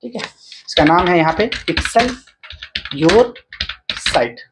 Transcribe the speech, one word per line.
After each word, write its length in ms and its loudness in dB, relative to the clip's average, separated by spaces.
ठीक 120 -14
है। 80 -6
इसका 160 2
नाम 240 4
है 100 2
यहाँ 140 2
पे 160 0
Pixel 460 0
Your 280 4
Site। 460 -2